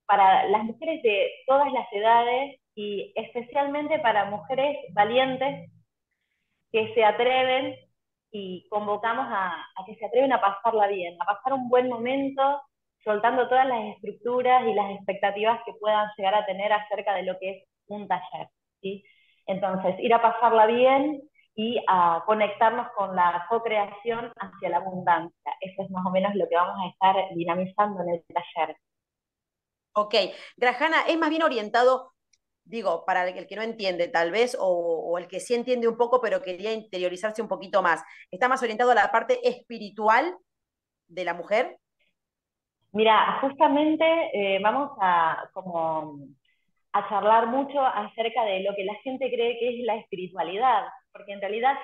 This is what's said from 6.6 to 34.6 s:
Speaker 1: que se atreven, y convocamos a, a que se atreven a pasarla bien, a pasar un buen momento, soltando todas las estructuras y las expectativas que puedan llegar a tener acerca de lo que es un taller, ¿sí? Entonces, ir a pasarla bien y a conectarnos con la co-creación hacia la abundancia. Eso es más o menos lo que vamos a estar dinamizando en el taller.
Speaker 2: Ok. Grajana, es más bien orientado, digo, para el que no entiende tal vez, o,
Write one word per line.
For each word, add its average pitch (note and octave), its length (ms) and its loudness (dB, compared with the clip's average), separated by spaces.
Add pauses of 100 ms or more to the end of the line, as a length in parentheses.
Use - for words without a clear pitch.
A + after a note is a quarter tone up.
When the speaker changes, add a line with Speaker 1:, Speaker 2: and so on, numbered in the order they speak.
Speaker 1:
que A3 200 -2
se A3 120 4
atreven, B3+ 680 2 (560)
y F#3 380 -12
convocamos G#3 600 -2
a, F#3+ 240 -4
a - 320 -14
que G#3+ 100 -18
se G#3+ 120 -12
atreven C4 260 2
a - 80 2
pasarla G3+ 460 2
bien, F3 340 -4
a F3 40 -4
pasar G#3 280 -2
un B3+ 160 -4
buen B3 180 4
momento, C4+ 720 -2 (420)
soltando A3+ 440 2
todas C4 200 4
las G#3+ 280 -4
estructuras B3 720 2
y G#3+ 60 0
las G3+ 180 0
expectativas G3+ 720 -2
que A#3 140 -12
puedan G#3+ 380 2
llegar G3 180 0
a G#3+ 100 2
tener G3 280 -2
acerca G#3 420 -2
de F#3 80 -4
lo F#3 160 -6
que F#3+ 120 -8
es F#3+ 120 -14 (240)
un G3+ 200 -12
taller, F3+ 420 -6 (320)
¿sí? G3 240 -10 (400)
Entonces, F#3+ 540 -2
ir A3+ 140 2
a A#3 80 4
pasarla A3+ 440 4
bien C4+ 560 2 (340)
y A3 320 -4
a F3 380 4
conectarnos A3 640 2 (100)
con F#3+ 180 -4
la F3+ 320 2
co-creación A3+ 920 -4
hacia F#3+ 300 -8
la E3+ 80 0
abundancia. F3+ 760 -2 (100)
Eso F#3+ 220 -10
es F#3 80 -12
más F#3 120 -6
o F#3+ 60 -2
menos F#3+ 240 0
lo E3+ 160 -2
que E3+ 60 0
vamos F3+ 280 0
a F3+ 60 -8
estar F#3+ 260 2 (200)
dinamizando F#3 640 -2
en F3 140 -4
el E3+ 100 -8
taller. D#3+ 500 -6 (1160)
Speaker 2:
Ok. G#3 220 0 (420)
Grajana, C4 500 2
es E4 120 2
más D#4 100 0
bien D#4+ 140 -2
orientado, B3 720 2 (500)
digo, F#3+ 420 -4
para F#3 220 0
el F#3 180 -10
que G3 100 -14
no G#3 60 -8
entiende F#3+ 460 -4
tal E3+ 240 0
vez, A#3+ 280 0
o, F#3+ 60 -2